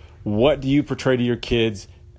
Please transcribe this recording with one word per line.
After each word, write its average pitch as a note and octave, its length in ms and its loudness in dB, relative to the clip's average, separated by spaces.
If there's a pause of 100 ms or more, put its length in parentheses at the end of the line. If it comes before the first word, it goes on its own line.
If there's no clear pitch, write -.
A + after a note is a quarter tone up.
(240)
What B2+ 360 2
do C3+ 60 -6
you C#3 160 2
portray C3 340 0
to A#2+ 60 -2
your A#2+ 140 0
kids A2+ 500 -2 (320)